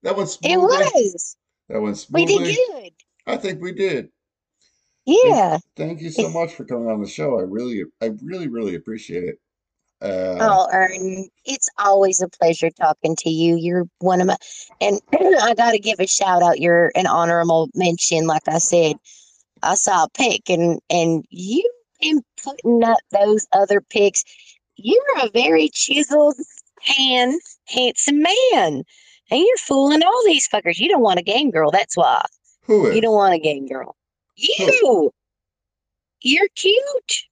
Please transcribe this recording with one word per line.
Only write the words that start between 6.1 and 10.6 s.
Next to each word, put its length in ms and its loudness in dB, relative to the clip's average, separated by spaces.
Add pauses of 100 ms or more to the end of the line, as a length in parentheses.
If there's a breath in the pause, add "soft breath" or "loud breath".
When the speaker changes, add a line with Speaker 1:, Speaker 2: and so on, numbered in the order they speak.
Speaker 1:
so 140 -2
Speaker 2:
It's 80 -10
Speaker 1:
much 200 -4
for 120 -16
coming 240 -6
on 120 -4
the 60 -8
show. 320 -4
I 40 -4
really, 400 -8 (180)
I 100 -4 (120)
really, 240 -10
really 280 -6
appreciate 480 -10
it. 160 -10 (600)
Uh, 380 -6
Speaker 2:
Oh, 320 2